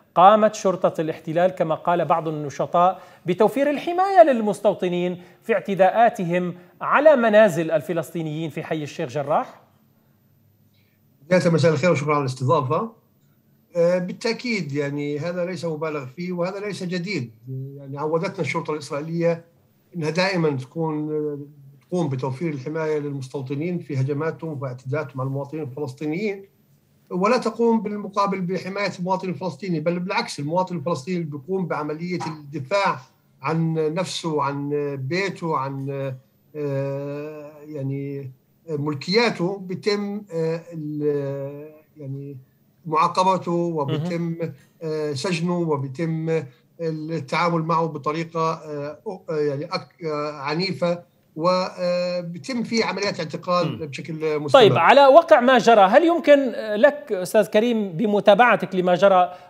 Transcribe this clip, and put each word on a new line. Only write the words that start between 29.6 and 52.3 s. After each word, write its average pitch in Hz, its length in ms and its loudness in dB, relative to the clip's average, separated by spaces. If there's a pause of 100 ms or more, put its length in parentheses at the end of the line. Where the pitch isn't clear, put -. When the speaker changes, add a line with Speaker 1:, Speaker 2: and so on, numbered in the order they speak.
Speaker 2:
بل 170 200 -2
بالعكس، 202 400 -4
المواطن 175 380 -2
الفلسطيني 170 460 -4
بيقوم 156 440 -6
بعملية 160 600 -4
الدفاع 156 720 -2 (420)
عن 160 320 0 (200)
نفسه، 165 480 -2
عن 143 280 -4 (260)
بيته، 165 640 -4
عن، 135 320 -6 (640)
آه، 143 960 -6 (140)
يعني 139 640 -8 (380)
ملكياته، 175 880 -2
بيتم، 202 640 -4 (120)
آه، 165 280 -2 (120)
ال-، 147 960 -6 (280)
يعني 139 400 -12 (480)
معاقبته 180 640 2
وبيتم، 170 720 -2
Speaker 1:
مهم. 165 320 -4 (280)
Speaker 2:
آه، 156 320 -4
سجنه 175 460 -2
وبيتم 160 800 -2 (400)
التعامل 160 800 -2
معه 165 240 0
بطريقة، 160 680 -4
آه، 151 540 -10
أو-، 185 220 -10
يعني 147 360 -2
أك-، - 400 -10
آه، 151 260 -4
عنيفة، 170 720 -4 (320)
وبيتم 180 1300 -2